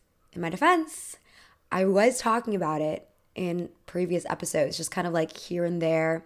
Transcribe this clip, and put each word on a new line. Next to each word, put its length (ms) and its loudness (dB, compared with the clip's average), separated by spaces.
in 80 -10
my 80 -2
defense, 680 2
I 140 2
was 340 4
talking 340 0
about 260 -2
it 280 -2
in 340 -4
previous 460 -2
episodes, 480 -2
just 120 -6
kind 160 -2
of, 60 -2
like, 240 -2
here 300 -4
and 160 -2
there. 440 0